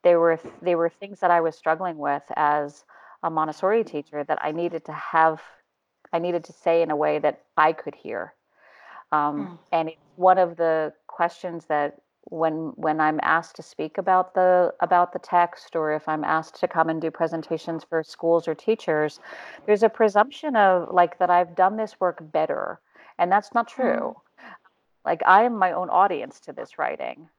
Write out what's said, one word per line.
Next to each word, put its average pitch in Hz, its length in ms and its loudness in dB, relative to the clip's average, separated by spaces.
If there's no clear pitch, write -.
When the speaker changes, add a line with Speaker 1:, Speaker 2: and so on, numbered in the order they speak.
Speaker 1:
They 175 140 6
were 165 200 4
th-, - 260 -16
they 175 140 0
were 170 120 0
things 202 320 -12
that 180 100 2
I 170 100 4
was 165 160 -2
struggling 165 420 -4
with 143 240 -4
as 147 480 -2
a 170 80 -4
Montessori 160 540 -2
teacher 147 400 -10
that 151 180 -4
I 151 100 -4
needed 170 320 -6
to 156 80 -14
have, 160 500 0
I 170 60 -2
needed 175 260 -4
to - 80 -20
say 170 300 2
in 156 80 0
a 151 60 -2
way 151 220 0
that 147 240 -2
I 160 160 -2
could - 220 -12
hear. - 400 -12
Um, 147 240 0
Speaker 2:
Mm. 170 120 -16
Speaker 1:
and 160 180 -2
it's - 100 -20
one 185 220 6
of 170 180 0
the 160 360 0
questions 170 600 -6
that 147 320 -2
when, 160 460 -2
when 156 240 -2
I'm 156 220 0
asked 165 340 -2
to 160 60 -16
speak - 360 -8
about 185 360 0
the, 180 460 4
about 175 320 2
the 180 60 -10
text, - 580 -2
or 156 160 -2
if 151 160 -4
I'm 156 160 -4
asked 160 360 -4
to 175 80 -2
come 165 200 0
and 160 120 -4
do 160 100 -4
presentations 165 760 -6
for 160 180 -2
schools 165 460 0
or 156 60 -4
teachers, 156 680 -2
there's 208 160 4
a 214 80 4
presumption 226 680 0
of, 185 360 4
like, 175 260 2
that 180 120 2
I've 175 240 2
done 190 220 2
this 214 240 -8
work 180 180 -2
better, 156 480 -4
and 175 120 0
that's 202 240 0
not 233 140 0
Speaker 2:
Mm. - 60 -20
Speaker 1:
true. 175 420 -2
Like, 165 220 -4
I 196 180 8
am 240 140 -2
my 185 140 0
own 175 180 -4
audience 175 500 0
to 151 120 -18
this - 260 -14
writing. - 500 -8